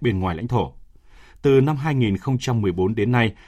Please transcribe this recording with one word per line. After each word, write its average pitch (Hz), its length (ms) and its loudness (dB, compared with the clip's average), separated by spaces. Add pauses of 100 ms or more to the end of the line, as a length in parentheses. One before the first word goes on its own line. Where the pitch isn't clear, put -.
bên 104 180 0
ngoài 90 180 -2
lãnh 113 120 -8
thổ. 117 240 -2 (680)
Từ 135 180 6
năm 147 160 0
hai 147 180 -4
nghìn 110 220 2
không 131 220 -4
trăm 120 240 -2
mười 95 100 2
bốn 92 220 0
đến 123 180 0
nay, 117 220 2 (140)